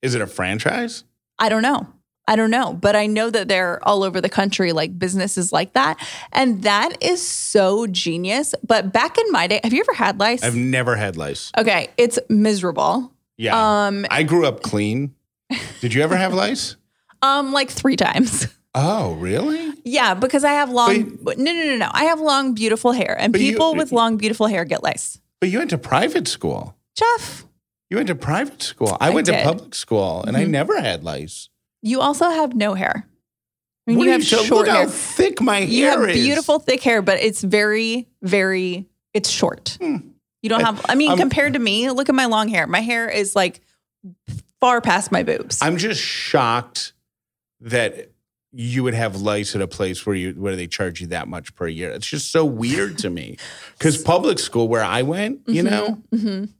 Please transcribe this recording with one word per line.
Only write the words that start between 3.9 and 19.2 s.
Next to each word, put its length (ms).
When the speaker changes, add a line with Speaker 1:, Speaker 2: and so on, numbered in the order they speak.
Speaker 2:
over 180
the 80
country, 420
like, 260
businesses 540
like 220
that. 240
And 320
that 380
is 260
so 600
genius. 640
But 280
back 240
in 140
my 160
day, 160
have 100
you 80
ever 120
had 260
lice? 240
Speaker 1:
I've 120
never 400
had 220
lice. 400
Speaker 2:
Okay, 400
it's 220
miserable. 800
Speaker 1:
Yeah. 500
Speaker 2:
Um, 220
Speaker 1:
I 140
grew 220
up 160
clean. 520
Did 120
you 100
ever 120
have 180
lice? 480
<laughs> 420
Speaker 2:
Um, 280
like, 180
three 280
times. 500
Speaker 1:
Oh, 400
really? 580